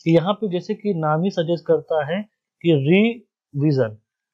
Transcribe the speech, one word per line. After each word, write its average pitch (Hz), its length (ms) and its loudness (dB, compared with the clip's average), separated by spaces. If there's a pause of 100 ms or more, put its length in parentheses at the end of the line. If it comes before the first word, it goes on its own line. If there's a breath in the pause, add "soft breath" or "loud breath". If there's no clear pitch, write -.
कि 165 100 2
यहाँ 165 180 2
पे 208 160 -4
जैसे 180 260 -6
कि 202 200 -6
नाम 156 280 -2
ही 196 80 -2
सजेस्ट 170 360 -4
करता 156 400 0
है 175 140 -4 (440)
कि 165 180 4
revision, 143 1120 0 (380)